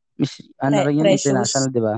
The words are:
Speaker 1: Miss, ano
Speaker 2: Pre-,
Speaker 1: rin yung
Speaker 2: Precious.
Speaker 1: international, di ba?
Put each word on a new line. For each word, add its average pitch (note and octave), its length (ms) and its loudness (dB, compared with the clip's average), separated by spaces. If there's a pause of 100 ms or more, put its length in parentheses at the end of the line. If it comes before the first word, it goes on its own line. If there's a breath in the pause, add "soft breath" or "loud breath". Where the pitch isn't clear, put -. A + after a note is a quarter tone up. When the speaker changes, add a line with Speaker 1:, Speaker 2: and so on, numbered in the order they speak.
(140)
Speaker 1:
Miss, - 240 -4 (200)
ano C#3 200 0
Speaker 2:
Pre-, C#3 100 2
Speaker 1:
rin D3 100 2
yung D#3 100 2
Speaker 2:
Precious. C#3+ 200 2
Speaker 1:
international, C3+ 420 0
di A#2+ 120 -2
ba? G#2+ 160 0